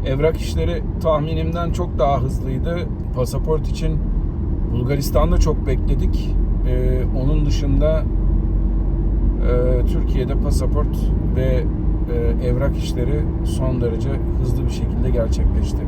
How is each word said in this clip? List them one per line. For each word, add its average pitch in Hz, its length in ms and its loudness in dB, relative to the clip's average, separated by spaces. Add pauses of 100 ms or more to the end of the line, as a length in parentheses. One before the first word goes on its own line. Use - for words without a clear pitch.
Evrak 143 320 0
işleri 165 460 -2 (180)
tahminimden 160 720 -2
çok - 280 -4
daha 139 220 2
hızlıydı. 135 560 -2 (380)
Pasaport 135 520 -2
için 160 320 -2 (720)
Bulgaristan'da 147 680 0
çok - 300 2
bekledik. - 680 0 (320)
Ee, 127 360 0 (200)
onun 151 220 2
dışında, 156 580 2 (1500)
e, - 360 2
Türkiye'de - 500 0
pasaport - 600 2 (380)
ve, 151 280 2 (500)
e, 156 340 2
evrak 120 300 2
işleri - 440 0 (220)
son 127 380 0
derece 117 280 -2 (320)
hızlı 127 240 0
bir 123 60 0
şekilde - 380 -2
gerçekleşti. - 800 0